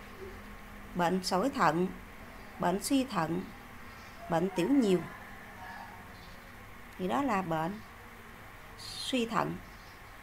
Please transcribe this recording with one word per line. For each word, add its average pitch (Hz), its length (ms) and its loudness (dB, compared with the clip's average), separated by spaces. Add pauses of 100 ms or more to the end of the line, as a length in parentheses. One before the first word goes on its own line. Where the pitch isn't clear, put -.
(960)
Bệnh 180 300 4
sỏi 202 260 4
thận, 180 380 6 (720)
bệnh 185 240 4
suy 269 220 6
thận, 175 380 2 (880)
bệnh 175 260 4
tiểu 175 120 4
nhiều. 220 320 8 (2000)
Thì 185 100 0
đó 240 140 4
là 214 200 4
bệnh 165 380 0 (1300)
suy 240 200 4
thận. 170 300 2 (680)